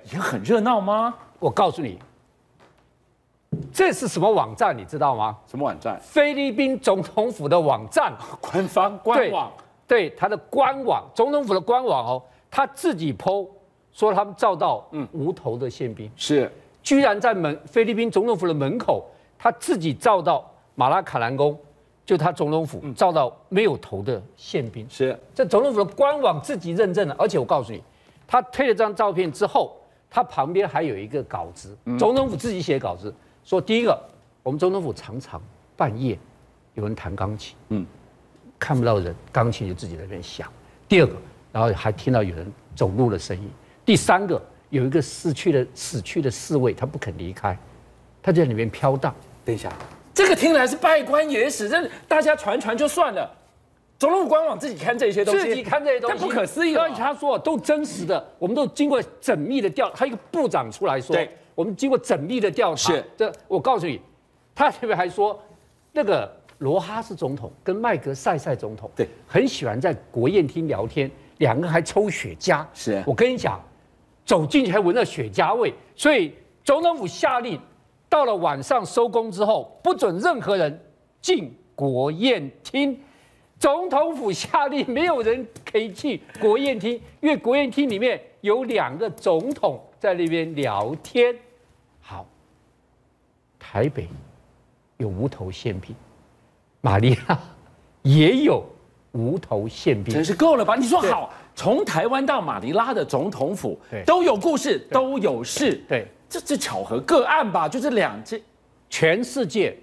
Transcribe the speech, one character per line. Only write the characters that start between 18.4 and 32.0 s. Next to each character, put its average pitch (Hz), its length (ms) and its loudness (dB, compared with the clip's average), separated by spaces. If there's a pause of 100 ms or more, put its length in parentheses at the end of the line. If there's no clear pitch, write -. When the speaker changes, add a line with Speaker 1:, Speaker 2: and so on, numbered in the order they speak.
Speaker 2:
的 165 60 2
门 139 240 0
口， 120 320 -2 (300)
他 233 140 2
自 - 260 -2
己 156 160 -2
照 208 260 4
到 156 260 0 (280)
马 131 160 2
拉 180 100 2
卡 - 180 -4
兰 117 160 -2
宫， 147 240 0 (460)
就 185 140 2
他 165 120 2
总 151 200 -2
统 160 160 0
府， 95 160 -12
Speaker 1:
嗯。 139 120 -10
Speaker 2:
照 185 160 4
到 147 240 0 (140)
没 190 140 2
有 156 160 2
头 98 240 -10
的 104 200 -4 (140)
宪 131 320 -6
兵。 110 220 -14
Speaker 1:
是。 131 280 -2 (160)
Speaker 2:
这 262 100 2
总 202 180 4
统 277 100 2
府 208 100 2
的 - 20 2 (100)
官 285 260 2
网 180 220 2
自 285 120 -6
己 170 180 -8
认 190 200 2
证 180 160 0
了， 139 100 -8
而 196 80 2
且 180 120 0
我 127 60 -2
告 143 180 0
诉 110 100 -12
你， 98 100 -14 (440)
他 247 160 2
推 262 260 -2
了 220 60 4
张 208 200 0
照 208 160 2
片 175 220 -2
之 202 140 -2
后， - 280 0 (360)
他 254 120 0
旁 160 300 -2
边 190 160 2
还 160 140 -2
有 135 120 -2
一 98 120 -10
个 131 160 -6
稿 85 320 -8
子， 98 200 -20 (120)
Speaker 1:
嗯。 120 120 -4
Speaker 2:
总 233 160 4